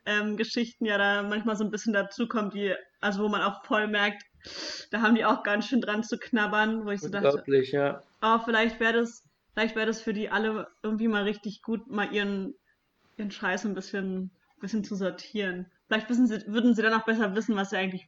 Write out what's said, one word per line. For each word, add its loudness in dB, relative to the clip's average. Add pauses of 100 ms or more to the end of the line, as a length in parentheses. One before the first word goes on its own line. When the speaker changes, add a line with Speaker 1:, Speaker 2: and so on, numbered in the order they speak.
Speaker 1:
ähm, 0
Geschichten -2
ja 2
da 2
manchmal -2
so -2
ein 0
bisschen -2
dazukommen, 0
die, -2 (260)
also 0
wo 2
man 0
auch -2
voll 2
merkt, 0 (680)
da -2
haben 6
die 4
auch 4
ganz 0
schön 2
dran -2
zu -4
knabbern, 0
wo -4
ich -2
so -6
dachte, 2
Speaker 2:
Unglaublich, 4
ja. 0 (180)
Speaker 1:
oh, 4
vielleicht 2
wär 2
das, 0 (320)
vielleicht 0
wär 0
das -2
für -2
die -4
alle 0 (160)
irgendwie 0
mal 2
richtig -4
gut, -4
mal -2
ihren, -2 (640)
ihren -4
Scheiß -2
ein -2
bisschen, -6 (280)
bisschen -4
zu -6
sortieren. -4 (160)
Vielleicht -2
wissen 4
sie, 0
würden 4
sie 0
dann 4
auch 2
besser 0
wissen, 0
was -2
sie -4
eigentlich -4